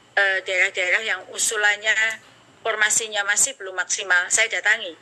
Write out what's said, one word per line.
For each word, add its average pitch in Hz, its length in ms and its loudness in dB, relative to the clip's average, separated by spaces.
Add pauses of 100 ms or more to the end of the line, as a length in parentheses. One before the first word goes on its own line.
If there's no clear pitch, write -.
(160)
eh, 196 260 2
daerah-daerah 190 640 0
yang 190 240 -2
usulannya 208 640 0 (720)
formasinya 214 640 0
masih 208 260 2
belum 185 240 -12
maksimal, 185 540 0
saya 226 160 2
datangi 202 540 -2